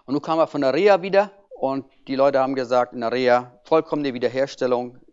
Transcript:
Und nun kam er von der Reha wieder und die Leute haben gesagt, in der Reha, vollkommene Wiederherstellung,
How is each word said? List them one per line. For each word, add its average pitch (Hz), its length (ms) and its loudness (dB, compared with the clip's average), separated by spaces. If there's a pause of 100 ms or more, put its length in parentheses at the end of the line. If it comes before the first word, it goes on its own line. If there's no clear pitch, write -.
Und 131 80 -8
nun 143 80 -2
kam 165 180 -2
er 151 80 2
von 143 140 -6
der 131 120 0
Reha 190 280 4
wieder 196 300 0 (180)
und 135 360 -6 (220)
die 135 80 -6
Leute 135 240 2
haben 131 160 0
gesagt, 123 380 -2
in 123 80 -10
der 117 100 -4
Reha, 123 540 0
vollkommene 156 480 -2
Wiederherstellung, 123 840 -4 (160)